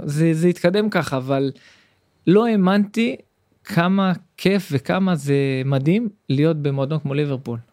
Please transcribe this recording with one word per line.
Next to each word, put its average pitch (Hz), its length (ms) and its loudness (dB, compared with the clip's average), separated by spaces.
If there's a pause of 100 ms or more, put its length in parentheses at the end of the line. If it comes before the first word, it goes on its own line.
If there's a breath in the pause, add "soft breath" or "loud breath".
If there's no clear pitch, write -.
זה, 160 280 0
זה 160 140 2
התקדם 185 420 2
ככה, 156 280 -2
אבל 135 340 -2 (760 soft breath)
לא 202 180 6
האמנתי 208 720 0 (480)
כמה 185 480 0 (260)
כיף 190 340 0
וכמה 180 440 0
זה 143 180 -2 (320)
מדהים 156 440 0 (200)
להיות 151 320 2
במועדון 139 380 -2
כמו 139 140 -6
ליברפול. 139 440 -4 (160)